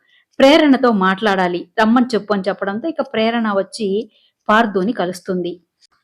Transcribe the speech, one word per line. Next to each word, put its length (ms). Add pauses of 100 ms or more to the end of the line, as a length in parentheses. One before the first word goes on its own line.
(400)
ప్రేరణతో 520
మాట్లాడాలి, 760 (140)
రమ్మని 240
చెప్పు 280
అని 160
చెప్పడంతో 380
ఇక 140
ప్రేరణ 560
వచ్చి 540 (380)
పార్థుని 420
కలుస్తుంది. 680 (420)